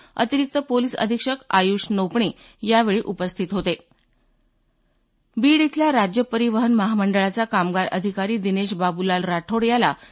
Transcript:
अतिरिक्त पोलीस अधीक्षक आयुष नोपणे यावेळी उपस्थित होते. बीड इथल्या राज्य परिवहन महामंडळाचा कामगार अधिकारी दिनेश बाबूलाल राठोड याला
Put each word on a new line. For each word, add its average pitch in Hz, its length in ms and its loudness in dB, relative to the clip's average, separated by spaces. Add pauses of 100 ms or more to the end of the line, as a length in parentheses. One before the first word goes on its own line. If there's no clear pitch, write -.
(160)
अतिरिक्त 277 420 0
पोलीस 247 360 0
अधीक्षक 233 420 -2 (140)
आयुष 190 400 2
नोपणे 196 400 0 (320)
यावेळी 220 380 2
उपस्थित 180 520 -6
होते. 180 220 -2 (1600)
बीड 285 240 4
इथल्या 311 320 2
राज्य 214 300 2
परिवहन 233 520 0
महामंडळाचा 202 720 0
कामगार 185 420 0
अधिकारी 196 500 -4
दिनेश 196 380 -2
बाबूलाल 180 500 -2
राठोड 190 400 -2
याला 226 280 2 (200)